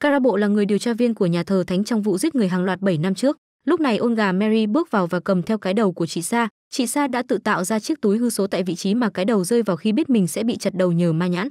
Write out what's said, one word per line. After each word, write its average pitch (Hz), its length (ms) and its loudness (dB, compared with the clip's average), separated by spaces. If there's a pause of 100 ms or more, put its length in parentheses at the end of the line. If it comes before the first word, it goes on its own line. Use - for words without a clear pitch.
Carabo 269 360 2
là 208 100 2
người 202 200 2
điều 202 120 0
tra 240 140 -2
viên 233 220 0
của 202 120 2
nhà 170 160 0
thờ 185 240 0
thánh 185 180 0
trong 220 180 -2
vụ 196 160 0
giết 311 160 -2
người 214 140 2
hàng 180 160 0
loạt 185 160 -2
bảy 190 180 2
năm 190 160 0
trước. 277 220 0 (300)
Lúc 330 140 2
này 247 200 2
Olga 220 320 2
Mary 220 340 2
bước 277 240 0
vào 190 160 2
và 170 140 -2
cầm 185 220 0
theo 220 160 -2
cái 190 160 -4
đầu 208 180 2
của 170 140 -2
chị 165 160 -6
Sa. 233 260 -2 (220)
Chị 247 160 -2
Sa 285 200 -2
đã 254 220 -4
tự 220 100 0
tạo 185 260 0
ra 220 140 -2
chiếc 302 220 -4
túi 208 180 2
hư 240 120 0
số 196 160 -2
tại 190 160 -2
vị 180 120 -2
trí 196 200 -2
mà 240 160 0
cái 185 140 -4
đầu 202 200 2
rơi 233 180 2
vào 185 140 0
khi 214 160 -2
biết 277 180 0
mình 208 160 4
sẽ 208 180 -4
bị 233 120 -2
chặt - 180 -4
đầu 180 180 2
nhờ 170 200 2
ma 165 140 0
nhãn. 180 240 -2